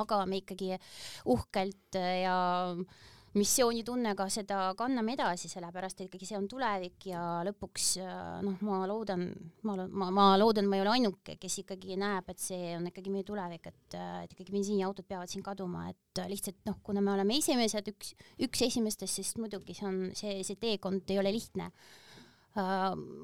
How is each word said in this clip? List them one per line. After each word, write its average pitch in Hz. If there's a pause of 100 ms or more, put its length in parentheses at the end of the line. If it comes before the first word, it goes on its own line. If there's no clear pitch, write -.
aga 208
me 190
ikkagi 190 (540)
uhkelt 196
ja 185 (960)
missioonitunnega 226
seda 196 (160)
kanname 240
edasi, 180
sellepärast 185
et 185
ikkagi 190
see 220
on 196
tulevik 202
ja 175 (240)
lõpuks, - (160)
äh, 180
noh, 190
ma 196
loodan, 202 (400)
ma 208
lo-, 185
ma, 185
ma 196 (100)
loodan, 208
ma 196
ei 190
ole 208
ainuke, 202
kes 180
ikkagi 190
näeb, 196
et 185
see 180
on 175
ikkagi 190
meie 196
tulevik, 175
et, -
äh, 180
et -
ikkagi 185
bensiiniautod 196
peavad 180
siin 196
kaduma, 180
et, -
äh, 175
lihtsalt, 196
noh, 202
kuna 202
me 202
oleme 202
esimesed, 233
üks, - (320)
üks -
esimestest, 214
siis -
muidugi 202
see 202
on, 190 (200)
see, 196
see 190
teekond 196
ei 196
ole 196
lihtne. 196 (840)
Äh, 190 (320)